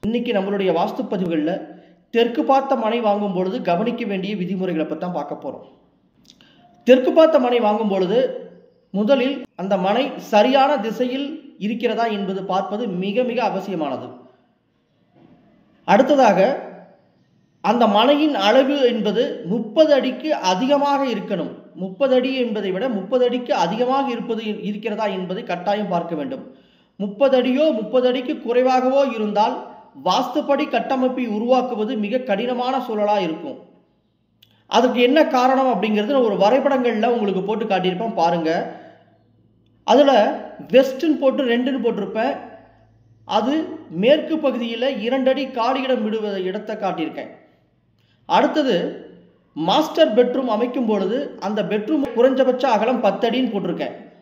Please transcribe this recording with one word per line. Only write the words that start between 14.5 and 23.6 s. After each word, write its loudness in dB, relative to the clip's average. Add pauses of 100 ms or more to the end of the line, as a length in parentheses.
அடுத்ததாக, 4 (960)
அந்த 2
மனையின் 4
அளவு 4
என்பது 0
முப்பது 2
அடிக்கு -2
அதிகமாக 0
இருக்கணும். -6
முப்பது 0
அடி 2
என்பதை -2
விட -2
முப்பது 0
அடிக்கு -2
அதிகமாக 0